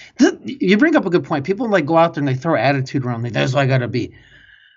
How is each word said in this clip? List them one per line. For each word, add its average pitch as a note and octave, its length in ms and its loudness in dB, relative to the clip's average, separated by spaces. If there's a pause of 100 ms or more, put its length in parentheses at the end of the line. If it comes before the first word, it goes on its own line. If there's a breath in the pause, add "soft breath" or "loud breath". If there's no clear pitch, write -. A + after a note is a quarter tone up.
(180 loud breath)
th-, F4 160 4 (120)
you G#3 320 2
bring D4+ 180 4
up F#3+ 100 2
a F#3 40 -4
good D#3+ 160 0
point. D3 200 -4
People, G3+ 240 -4
like, F3+ 160 2
go E3 120 2
out E3 160 4
there D#3 80 -6
and C#3+ 60 0
they C3 80 0
throw E3 200 -2
attitude C3 500 -2
around, A#2 180 -6
like, A#2+ 100 -6
"That's C#3 200 -2
what C#3 80 0
I C3+ 40 2
gotta B2+ 240 0
be." - 260 -6 (600 soft breath)